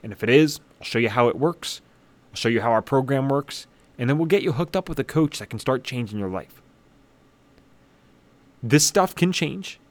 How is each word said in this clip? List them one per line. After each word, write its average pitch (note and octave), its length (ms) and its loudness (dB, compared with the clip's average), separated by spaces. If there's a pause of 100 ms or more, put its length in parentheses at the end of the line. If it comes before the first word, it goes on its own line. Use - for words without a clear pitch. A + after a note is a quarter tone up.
And A2 80 -12
if - 100 -10
it A2 80 0
is, D3 300 6 (220)
I'll - 40 -18
show - 140 -2
you A#2 80 2
how A#2+ 220 4
it - 80 -2
works, - 440 -4 (500)
I'll - 40 -20
show - 140 0
you A2+ 100 2
how A#2 120 2
our A2 100 4
program C3+ 480 0
works, C#3 380 -4 (300)
and B2 120 -2
then C#3+ 80 2
we'll E3 80 0
get D#3+ 160 2
you D3+ 120 -2
hooked D#3 220 -4
up F#3 140 -4
with C3 100 -4
a C3+ 60 -2
coach D#3 340 0
that - 100 -14
can A2+ 100 -10
start C3 260 -2
changing G#2+ 340 -6
your F#2+ 120 -4
life. - 300 -10 (2000)
This B2 240 4
stuff - 300 0
can F3+ 160 2
change. - 480 -6 (120)